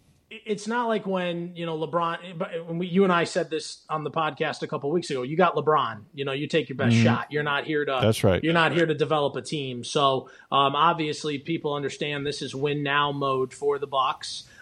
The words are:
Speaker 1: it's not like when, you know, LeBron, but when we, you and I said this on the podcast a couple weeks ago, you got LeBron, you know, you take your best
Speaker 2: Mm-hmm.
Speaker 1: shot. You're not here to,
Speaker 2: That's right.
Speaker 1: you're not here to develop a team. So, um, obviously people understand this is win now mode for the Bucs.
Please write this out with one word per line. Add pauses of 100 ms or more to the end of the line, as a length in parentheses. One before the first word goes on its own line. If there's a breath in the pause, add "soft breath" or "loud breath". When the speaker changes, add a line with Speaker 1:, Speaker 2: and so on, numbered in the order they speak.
(300)
Speaker 1:
it's
not
like
when,
you
know,
LeBron,
but
when
we,
you
and
I
said
this
on
the
podcast
a
couple
weeks
ago,
you
got
LeBron, (120)
you
know,
you
take
your
best
Speaker 2:
Mm-hmm.
Speaker 1:
shot.
You're
not
here
to,
Speaker 2:
That's
right.
Speaker 1:
you're
not
here
to
develop
a
team.
So, (220 loud breath)
um,
obviously
people
understand
this
is
win
now
mode
for
the
Bucs. (180 loud breath)